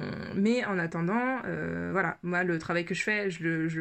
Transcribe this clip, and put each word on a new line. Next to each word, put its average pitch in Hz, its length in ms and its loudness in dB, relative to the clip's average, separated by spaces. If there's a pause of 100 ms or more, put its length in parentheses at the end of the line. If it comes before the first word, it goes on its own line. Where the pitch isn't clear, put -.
(340)
mais 226 300 4
en 196 140 0
attendant, 190 680 0
euh, 170 460 -2
voilà, 175 300 0
moi, 175 220 0
le 170 140 2
travail 170 260 0
que 175 100 -4
je - 80 -4
fais, 208 280 0
je 170 120 -8
le, 165 260 2
je, 160 120 -2